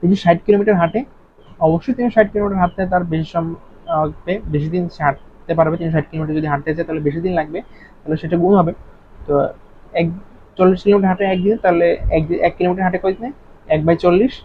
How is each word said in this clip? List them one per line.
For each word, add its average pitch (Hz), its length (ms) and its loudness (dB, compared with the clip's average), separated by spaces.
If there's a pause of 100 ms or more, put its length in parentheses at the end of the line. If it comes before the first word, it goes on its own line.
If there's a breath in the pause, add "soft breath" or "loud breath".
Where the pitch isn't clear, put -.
তিনশো 190 240 2
ষাট 170 220 4
কিলোমিটার 202 340 4
হাঁটে, 170 200 0 (640)
অবশ্যই 170 320 0
তিনশো 240 180 0
ষাট 208 160 4
কিলোমিটার 202 300 -2
হাঁটতে 175 180 -2 (120)
তার 180 100 2 (100)
বেশি 160 220 -2
সময় 165 200 -4 (460)
লাগবে, 156 320 -4 (200)
বেশি 151 220 -2
দিন 180 80 0 (120)
সে - 120 -12
হাঁটতে - 520 -6
পারবে। 160 220 2
তিনশো 165 160 -4
ষাট 151 140 0
কিলোমিটার 156 280 -6
যদি 156 140 -2
হাঁটতে 143 220 -4
চায় 160 140 -6
তাহলে 160 180 -6
বেশি 147 200 -2
দিন 180 140 -2
লাগবে, 156 180 -6 (420 soft breath)
তাহলে 156 220 -4
সেটা 165 200 -2
গুণ 185 180 4
হবে। 170 120 2 (540)
তো 147 80 -2 (680)
এক, 170 60 0 (520)
চল্লিশ 185 260 4
কিলোমিটার 202 280 4
হাঁটে 196 120 -2 (100)
একদিনে, 196 300 0
তাহলে 170 220 2 (300)
এক 160 120 2
দি-, 175 180 -2
এক 175 120 0
কিলোমিটার 180 280 0
হাঁটে 180 160 -2
কয় 190 140 0
দিনে? 233 140 -10 (440)
এক 156 120 2
by 165 180 4
চল্লিশ, 185 280 4 (120)